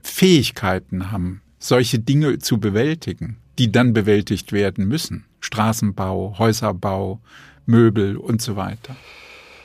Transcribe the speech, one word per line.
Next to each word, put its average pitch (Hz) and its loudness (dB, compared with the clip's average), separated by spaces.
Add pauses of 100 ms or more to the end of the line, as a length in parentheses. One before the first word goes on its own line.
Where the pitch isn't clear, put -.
Fähigkeiten 98 0
haben, 92 -6 (160)
solche 123 2
Dinge 135 2
zu - -2
bewältigen, 110 -4 (220)
die 120 2
dann 120 4
bewältigt 104 0
werden 101 -2
müssen? 135 -6 (200)
Straßenbau, 101 -4
Häuserbau, 98 -2 (460)
Möbel 113 4
und 110 -4
so 110 -6
weiter. 98 -10 (720)